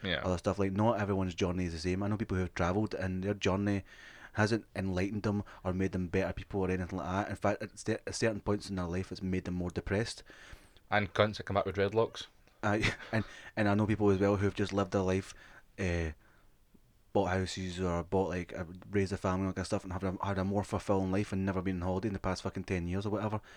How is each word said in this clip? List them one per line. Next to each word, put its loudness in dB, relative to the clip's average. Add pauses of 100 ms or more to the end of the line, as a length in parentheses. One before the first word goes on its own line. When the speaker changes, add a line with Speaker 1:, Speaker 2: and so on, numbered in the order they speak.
Speaker 1:
Yeah. -2
Speaker 2:
other 0
stuff. 0
Like, 0
not 2
everyone's 0
journey 0
is -2
the -6
same. 0
I 0
know 0
people -2
who 2
have -4
travelled 0
and -2
their 0
journey 2 (500)
hasn't 2 (100)
enlightened 0
them 2 (200)
or 0
made 2
them -2
better 0
people -4
or 2
anything -2
like -4
that. 0
In -6
fact, 0
at -12
cer-, -2
at -8
certain 0
points -2
in -2
their 0
life, -2
it's -10
made 0
them -4
more -2
depressed. -2 (680)
Speaker 1:
And 2
cunts 4
that -10
come -4
back 4
with -4
dreadlocks. 2 (360)
Speaker 2:
Uh, 2 (160)
<laughs> -12
and, 0 (320)
and 2
I 4
know 4
people 4
as 4
well 6
who 2
have 2
just 0
lived 0
their 2
life, 0 (460)
uh, 0 (1000)
bought 4
houses -2
or 0
bought, 2
like, -4
a, -6 (260)
raised 2
a -4
family 0
and 2
all 0
that -6
kind -2
of -4
stuff -2
and -8
had -4
a, -2
had 0
a 2
more 2
fulfilling 0
life 0
and 0
never 0
been -2
on -2
holiday 0
in -2
the -4
past -2
fucking -6
ten -2
years -2
or -2
whatever. -2 (160)